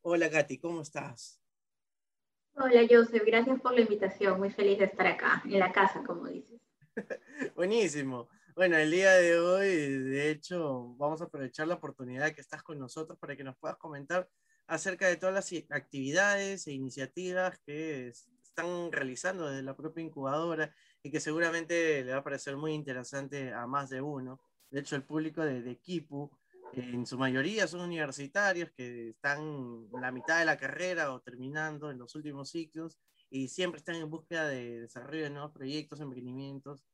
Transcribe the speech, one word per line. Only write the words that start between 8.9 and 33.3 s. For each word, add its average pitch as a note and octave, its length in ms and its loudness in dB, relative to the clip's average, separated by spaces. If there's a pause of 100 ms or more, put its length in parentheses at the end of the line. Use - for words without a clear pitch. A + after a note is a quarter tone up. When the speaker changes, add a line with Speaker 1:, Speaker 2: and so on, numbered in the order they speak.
Speaker 1:
día F#3+ 220 8
de F3 260 10
hoy, F#3 300 4
de C#3 640 0
hecho, C#3+ 680 -4
vamos D3+ 240 -2
a F3 40 -6
aprovechar D#3 440 -6
la F3 60 0
oportunidad C#3 580 -4
que C#3+ 80 -18
estás D#3 220 -14
con D3+ 160 -12
nosotros D#3 400 -10
para F3+ 180 -10
que C#3 80 -14
nos C3 140 -12
puedas - 180 -6
comentar D#3+ 520 -6 (380)
acerca F3+ 400 -2
de F3 100 4
todas F#3 180 0
las F#3+ 180 -2
i-, D#3 180 -8
actividades F#3 960 0
e D3 60 -8
iniciativas F3+ 880 -4
que D3 480 -8
s-, - 200 -20 (140)
están E3+ 480 -6
realizando D#3 580 -4
desde C3+ 140 -6
la C3+ 140 -8
propia D#3+ 260 -8
incubadora D#3 720 -2 (280)
y C#3+ 80 -10
que D3+ 100 -2
seguramente D#3+ 840 2
le B2+ 100 -4
va C3+ 60 0
a C#3 60 -4
parecer C#3 320 -6
muy D#3 160 -4
interesante C#3 800 -6
a A#2 140 -6
más C3+ 240 -4
de C3 100 -6
uno. C3 400 -8 (300)
De C#3 100 -4
hecho, C#3+ 160 -6
el C#3 80 -4
público D#3 400 -4
de, C3 180 -2
de B2 160 -10
Kipu, D3 540 -8 (400)
eh, B2+ 80 -6 (140)
en A#2+ 120 -4
su B2+ 100 -8
mayoría C#3 520 0
son F3 140 -8
universitarios E3+ 880 -4
que A#2+ 380 -12
están C#3+ 300 -4 (520)
en B2+ 80 -10
la B2+ 100 -6
mitad D#3+ 300 0
de E3 60 2
la D3+ 100 2
carrera D#3 560 -4
o B2+ 80 -10
terminando D3 720 -8
en B2 60 -12
los B2 180 -16
últimos C#3 340 -10
ciclos D#3+ 480 -12 (320)